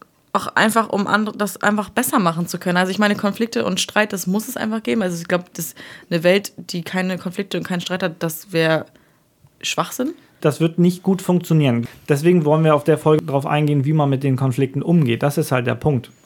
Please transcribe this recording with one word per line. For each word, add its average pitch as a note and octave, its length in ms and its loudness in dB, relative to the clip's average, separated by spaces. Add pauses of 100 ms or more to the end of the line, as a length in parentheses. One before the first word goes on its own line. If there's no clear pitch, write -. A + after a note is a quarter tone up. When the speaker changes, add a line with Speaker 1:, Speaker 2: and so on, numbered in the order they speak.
(340)
Speaker 1:
auch - 140 -4
einfach, A3 420 2
um G3 180 -2
andere, G#3 300 -2
das G3+ 260 -6
einfach G#3 260 0
besser B3+ 300 -2
machen E3+ 280 0
zu F3 120 -8
können. F3+ 180 -2
Also F#3 140 2
ich F#3+ 80 -4
meine, G#3 160 2
Konflikte A3 500 -2
und F#3 140 -2
Streit, G#3+ 340 -2
das F#3 140 -6
muss G#3 200 -2
es B3+ 100 -10
einfach A3 260 -4
geben. A#3 180 0
Also F3+ 180 -2
ich E3+ 80 -10
glaub, F3 260 -2
das, - 220 -8 (360)
eine E3+ 120 0
Welt, G3 340 4
die F3 260 -10
keine F#3 340 -4
Konflikte F#3 400 -6
und E3 80 -4
keinen F3 160 -4
Streit F#3 220 -4
hat, E3+ 160 -4
das E3+ 320 -6
wär D#3+ 340 2 (760)
Schwachsinn. B3+ 520 -4 (320)
Speaker 2:
Das D3 160 0
wird E3 160 0
nicht F3 240 4
gut F#3 220 0
funktionieren. D3+ 640 2 (200)
Deswegen D#3 380 4
wollen D#3 180 4
wir D#3 120 6
auf C#3+ 80 0
der D#3 160 4
Folge D#3 260 4
drauf C#3 220 -2
eingehen, D3 360 2
wie D3+ 100 0
man D3 160 2
mit C3+ 140 0
den C3+ 120 2
Konflikten C3+ 480 0
umgeht. E3 400 2
Das C#3+ 160 0
ist D3 120 -4
halt B2+ 140 0
der A#2+ 100 0
Punkt. C3 360 -2 (140)